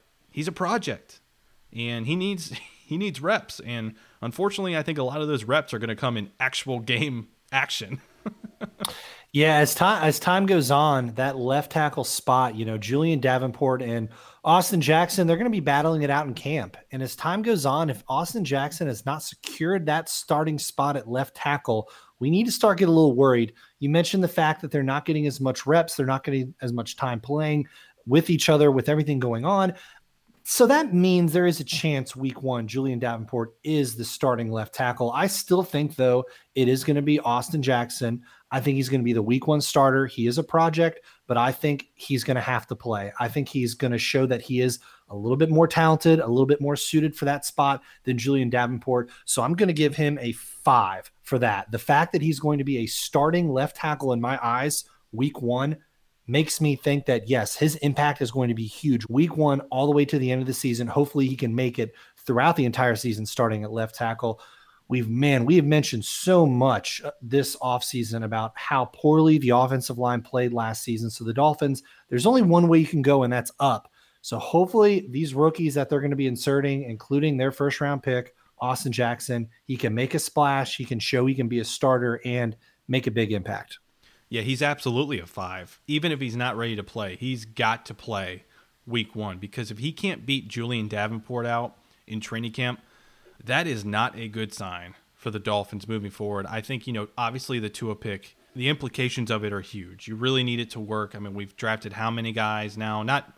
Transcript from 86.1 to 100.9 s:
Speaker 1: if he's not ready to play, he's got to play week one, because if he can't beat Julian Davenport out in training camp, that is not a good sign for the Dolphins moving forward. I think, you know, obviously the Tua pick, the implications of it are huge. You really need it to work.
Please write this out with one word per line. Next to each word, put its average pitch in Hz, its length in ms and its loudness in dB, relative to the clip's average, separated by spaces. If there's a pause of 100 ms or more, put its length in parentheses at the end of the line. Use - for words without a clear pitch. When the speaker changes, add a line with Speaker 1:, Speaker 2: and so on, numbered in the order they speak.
Speaker 1:
if 139 80 -6
he's 120 160 -6
not 123 200 -4
ready 117 200 -4
to 104 80 -8
play, 98 320 -10
he's 123 280 -8
got 113 420 -2
to 113 80 -16
play 95 500 -8 (420)
week 117 300 -6
one, 101 220 -8
because 104 320 -12
if 107 80 -14
he 147 140 -6
can't 156 340 -8
beat 135 220 -4
Julian 117 400 -6
Davenport 110 580 -6
out 120 300 -4 (300)
in 110 140 -8
training 113 320 -8
camp, 123 280 -6 (640)
that 139 240 -2
is 113 180 -6
not 107 340 -2
a 113 100 -12
good 107 240 -8
sign 90 420 -12 (200)
for - 160 -10
the 107 80 -8
Dolphins 104 500 -4
moving 104 220 -6
forward. 101 360 -6
I 110 140 -8
think, 123 260 -10
you 127 60 -6
know, 107 240 -6
obviously 123 420 -4
the 107 120 -6
Tua 110 260 -8
pick, 101 400 -12 (180)
the 127 140 -4
implications 127 600 -4
of 107 120 -2
it 104 100 -6
are 98 100 -8
huge. 92 440 -16
You 110 100 -10
really 127 280 0
need 120 160 -2
it 117 120 -8
to 120 80 -10
work. 107 360 -6